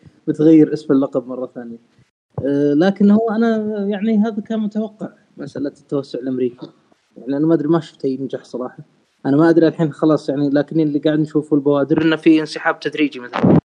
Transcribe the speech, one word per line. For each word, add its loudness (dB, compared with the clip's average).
بتغير 4
اسم -4
اللقب -2
مرة -12
ثانية. -16
آه، 0
لكن 4
هو 2
أنا 0
يعني -2
هذا -2
كان -6
متوقع، -6
مسألة -8
التوسع -8
الأمريكي. -6
يعني -8
أنا 0
ما 4
أدري، 0
ما 4
شفت -12
أي -2
نجاح -8
صراحة. -12
أنا 2
ما 4
أدري 4
الحين -2
خلاص 0
يعني، -2
لكن -2
اللي 0
قاعد 0
نشوفه -2
البوادر 0
إنه 2
في 4
انسحاب -4
تدريجي -4
مثلًا. 2